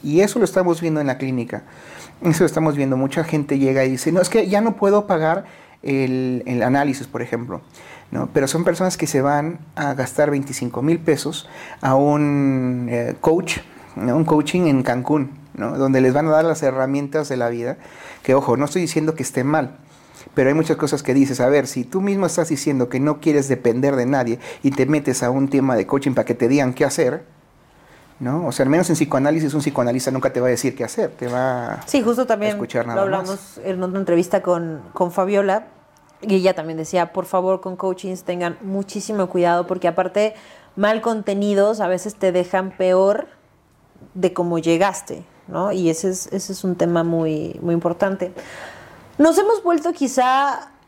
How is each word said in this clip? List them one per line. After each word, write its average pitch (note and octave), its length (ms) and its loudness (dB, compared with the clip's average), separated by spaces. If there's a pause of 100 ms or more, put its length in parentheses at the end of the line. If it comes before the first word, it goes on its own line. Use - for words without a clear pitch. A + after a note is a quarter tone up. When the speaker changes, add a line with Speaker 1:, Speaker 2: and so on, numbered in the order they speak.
Speaker 1:
Y D3 160 2
eso G3+ 180 4
lo A#3 60 2
estamos F3 380 2
viendo D#3+ 180 0
en D3 80 0
la B2+ 100 -2
clínica. B2+ 460 -4 (580)
Eso E3 200 4
lo F#3 40 6
estamos D#3 300 2
viendo. C3+ 220 0
Mucha C#3 260 0
gente D3+ 340 -2
llega C3+ 280 2
y C3 60 0
dice, C3 200 -2
"No, F3+ 80 4
es F3 80 2
que G#3+ 220 2
ya G3+ 100 2
no G#3+ 160 2
puedo G#3 320 2
pagar E3 380 0 (360)
el, B2+ 640 0
el B2 180 -2
análisis", C3 440 0
por - 140 -8
ejemplo, A#2+ 400 -10 (500)
¿no? - 220 -4
Pero - 160 2
son E3+ 160 0
personas F3+ 320 0
que D#3 100 -2
se C#3 140 0
van D3 380 0 (160)
a C#3+ 180 -4
gastar C3+ 360 0
veinticinco C3 520 -4
mil D#3+ 180 2
pesos D#3 480 -2 (320)
a C3+ 160 2
un, C#3 920 2
eh, A#2+ 320 -4
coach, E3+ 380 0 (360)
¿no? B2 220 0
Un D#3+ 80 2
coaching D#3 420 2
en C3+ 160 4
Cancún, C3 480 0 (220)
¿no? C#3+ 240 -6
Donde C3+ 240 4
les C3 120 6
van D3 140 2
a D#3 40 2
dar D#3 120 6
las D#3+ 200 0
herramientas C#3 640 -2
de C3 80 -2
la A#2+ 100 0
vida. A#2+ 300 -4 (460)
Que, C3 120 4
ojo, C3 220 2
no C#3 80 0
estoy F#3 160 -2
diciendo D#3 340 -2
que C#3 80 -6
esté B2 220 -2
mal, C#3+ 320 0 (560)
pero C3 160 4
hay C#3+ 60 4
muchas D#3 220 2
cosas C#3+ 260 -2
que B2+ 100 0
dices, C3+ 280 2
a B2 80 4
ver, C#3+ 180 2
si B2+ 160 -6
tú F#3 180 -4
mismo G3 240 0
estás D#3+ 240 0
diciendo C#3 380 0
que B2+ 120 -2
no D3 200 0
quieres D3 300 2
depender C3 460 2
de B2 100 2
nadie B2+ 340 0 (240)
y C#3 80 2
te C3+ 140 2
metes C#3+ 380 0
a B2 60 2
un C3+ 200 0
tema C3+ 260 2
de G2 100 2
coaching C#3 280 0
para A2 120 0
que A#2 100 -2
te A#2 120 2
digan C3 260 2
qué D3+ 120 0
hacer, C#3 400 0 (920)
¿no? C#3+ 280 -4
O B2 40 -4
sea, C3+ 120 0
al C3 60 2
menos E3 200 2
en E3 60 2
psicoanálisis, D3 580 0
un D3+ 80 0
psicoanalista B2+ 500 -2
nunca C3 200 0
te B2 80 -4
va B2+ 80 2
a B2+ 40 4
decir B2 240 -2
qué - 80 -6
hacer, D#3 280 -4
te - 160 -8
va B2 580 -2
Speaker 2:
Sí, C#4 160 0
justo A#3 200 0
Speaker 1:
a B3+ 60 -4
Speaker 2:
también G#3+ 260 0
Speaker 1:
escuchar C3 320 -4
Speaker 2:
lo A#2+ 80 -6
Speaker 1:
nada F#3+ 120 0
más. F#3+ 140 0
Speaker 2:
hablamos F#3+ 460 -10
en F#3 180 -4
otra F#3 160 -4
entrevista F3 420 2
con, E3+ 400 -2 (120)
con F3 180 -2
Fabiola, G3 560 0 (540)
y G#3 140 0
ella F#3 180 4
también D#3+ 240 -6
decía, E3+ 360 -2
por F#3 120 -4
favor, F#3 360 0
con F#3 140 -8
coachings F#3 480 -6
tengan F3 380 -4
muchísimo G3 640 -4
cuidado, F3 380 2
porque F3+ 220 -2
aparte, F#3+ 480 0 (400)
mal G#3+ 260 0
contenidos G#3 800 0
a F#3 60 0
veces F#3 280 -2
te F#3+ 160 2
dejan F#3 460 0
peor F#3+ 500 4 (840)
de F3+ 180 0
cómo F3 280 0
llegaste, E3+ 640 0 (220)
¿no? F#3 240 -2
Y F3+ 180 0
ese D#3+ 200 -2
es, F#3 180 -6
ese F#3+ 260 -8
es - 100 -10
un F#3 120 -2
tema E3+ 280 0
muy, E3 600 -2
muy E3+ 100 -2
importante. F3+ 580 -2 (840)
Nos D#4 220 4
hemos G#4 240 2
vuelto E4+ 300 0
quizá, C4 760 0 (180)